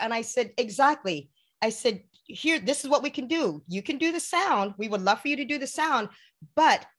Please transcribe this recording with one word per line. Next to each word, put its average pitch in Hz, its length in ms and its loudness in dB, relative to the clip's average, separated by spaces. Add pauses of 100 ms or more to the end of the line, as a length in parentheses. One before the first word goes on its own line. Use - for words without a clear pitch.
And 226 120 -2
I 233 100 -2
said, 233 340 -2
"Exactly." 220 720 0 (320)
I 226 80 0
said, 220 320 -2 (240)
"Here, 311 340 0
this 220 240 -2
is 277 60 -4
what 277 140 4
we 285 80 -2
can 262 160 -8
do. 233 400 0
You 190 160 -6
can 294 160 -4
do 320 120 0
the 339 80 -2
sound. 285 600 0
We 220 100 -4
would 202 140 -2
love 202 180 4
for - 60 -6
you 285 80 0
to 277 100 -4
do 294 140 -2
the 262 80 -6
sound, 277 420 0 (460)
but 302 300 6 (140)